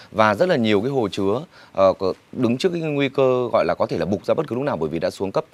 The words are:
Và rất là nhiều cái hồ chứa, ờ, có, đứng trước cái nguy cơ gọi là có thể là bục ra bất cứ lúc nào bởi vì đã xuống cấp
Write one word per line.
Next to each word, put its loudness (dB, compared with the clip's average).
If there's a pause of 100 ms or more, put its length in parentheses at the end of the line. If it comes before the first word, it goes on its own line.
(100)
Và 2
rất 2
là 2
nhiều 2
cái -4
hồ 0
chứa, -2 (280)
ờ, 4
có, -2 (200)
đứng 0
trước 2
cái -4
nguy -2
cơ 2
gọi 2
là 0
có -2
thể -2
là 0
bục -2
ra 2
bất -2
cứ -6
lúc -2
nào -2
bởi -2
vì -4
đã -2
xuống -6
cấp -2